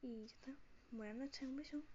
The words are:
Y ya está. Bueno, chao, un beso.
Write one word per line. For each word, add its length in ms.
Y 200
ya 60
está. 300
Bueno, 420
chao, 160
un 80
beso. 260